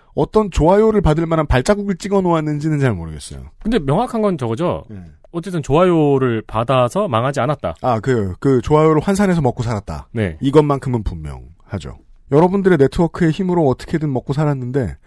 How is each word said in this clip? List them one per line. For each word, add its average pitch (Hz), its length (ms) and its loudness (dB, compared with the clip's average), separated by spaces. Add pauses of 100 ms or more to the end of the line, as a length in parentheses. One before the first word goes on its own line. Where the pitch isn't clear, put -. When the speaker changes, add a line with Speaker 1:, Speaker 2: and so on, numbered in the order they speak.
(140)
Speaker 1:
어떤 196 380 0
좋아요를 202 500 4
받을 160 240 2
만한 160 220 0
발자국을 202 480 0
찍어 196 260 -2
놓았는지는 156 580 0
잘 131 140 2
모르겠어요. 78 500 -12 (200)
Speaker 2:
근데 226 160 0
명확한 208 420 -2
건 196 160 0
저거죠. 120 520 -4
Speaker 1:
네. 98 120 -16 (300)
Speaker 2:
어쨌든 170 300 -6
좋아요를 143 880 2
받아서 127 600 0
망하지 127 320 0
않았다. 117 420 -4
Speaker 1:
아, 120 200 0
그, 107 380 0
그 135 220 2
좋아요를 156 400 4
환산해서 190 400 0
먹고 123 220 -2
살았다. 98 480 -8
Speaker 2:
네. 98 300 -4
Speaker 1:
이것만큼은 135 640 2
분명하죠. 73 920 -12 (340)
여러분들의 180 460 4
네트워크의 160 540 2
힘으로 175 360 0
어떻게든 147 440 -2
먹고 131 220 -4
살았는데, 131 720 -2